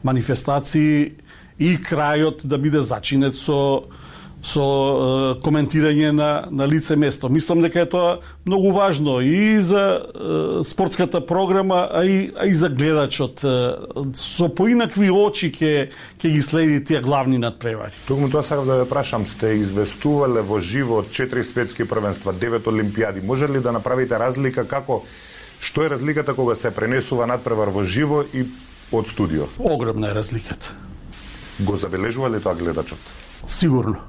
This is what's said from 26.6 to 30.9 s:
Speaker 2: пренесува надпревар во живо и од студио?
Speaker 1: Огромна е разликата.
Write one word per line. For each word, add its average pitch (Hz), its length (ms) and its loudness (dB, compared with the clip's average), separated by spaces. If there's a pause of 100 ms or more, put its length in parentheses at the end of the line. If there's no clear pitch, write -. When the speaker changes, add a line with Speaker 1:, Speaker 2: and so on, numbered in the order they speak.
Speaker 2:
пренесува 120 560 0
надпревар 117 400 0
во 98 140 0
живо 143 400 0 (100)
и 127 140 -2 (420)
од 113 160 0
студио? 78 400 -2 (120)
Speaker 1:
Огромна 113 520 -2
е 101 40 -4
разликата. - 600 -8 (840)